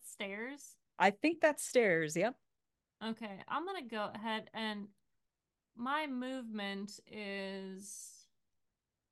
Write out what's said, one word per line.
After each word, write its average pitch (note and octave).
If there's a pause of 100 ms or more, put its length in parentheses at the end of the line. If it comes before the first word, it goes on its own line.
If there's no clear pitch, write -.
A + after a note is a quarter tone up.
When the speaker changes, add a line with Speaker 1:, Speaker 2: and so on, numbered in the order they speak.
Speaker 1:
stairs? A3+ (220)
Speaker 2:
I G3
think D#4
that's D4+
stairs, E3
yep. G#3+ (720)
Speaker 1:
Okay, A3 (100)
I'm D4+
gonna F#4+
go G#3+
ahead A3
and G#3+ (880)
my C#4
movement A3 (100)
is G3 (1040)